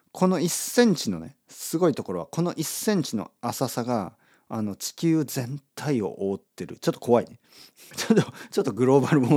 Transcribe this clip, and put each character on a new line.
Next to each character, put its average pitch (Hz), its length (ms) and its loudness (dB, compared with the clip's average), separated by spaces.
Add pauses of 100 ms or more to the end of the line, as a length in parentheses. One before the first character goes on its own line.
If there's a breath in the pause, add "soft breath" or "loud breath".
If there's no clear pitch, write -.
(120)
こ 185 160 2
の 185 120 2
一 170 140 -2
セ - 320 2
ン 190 100 4
チ - 140 -4
の 85 100 -4
ね、 78 160 -14 (120)
す - 300 -8
ご 170 120 4
い 117 60 0
と 101 80 -6
こ 95 100 -8
ろ 87 80 -4
は、 78 60 -10
こ - 140 -4
の 170 120 -2
一 156 140 -6
セ - 260 -2
ン 170 100 0
チ - 140 -6
の 98 140 -6 (100)
浅 - 260 -2
さ 120 160 -4
が、 113 300 -4 (340 soft breath)
あ 110 140 -6
の、 101 140 -6
地 - 180 -10
球 160 300 0
全 135 360 -6 (140)
体 139 280 -2
を 98 300 -4
覆 98 40 -2
っ - 60 -10 (140)
て 90 100 -10
る。 - 140 -14
ち - 100 -2
ょ - 20 4
っ - 20 -14
と - 60 -16
怖 117 240 4
い - 20 -10
ね。 - 140 -20 (300 loud breath)
<laughs> - 280 -18
ち - 140 -2
ょ 220 40 6
っ 175 80 6
と、 - 100 -8 (180 loud breath)
ち - 80 0
ょ - 20 2
っ - 20 -4
と 123 80 -2
グ 113 140 0
ロ 135 140 8
ー - 20 6
バ 120 100 -2
ル 147 100 6
ウ - 20 2
ォ 117 140 2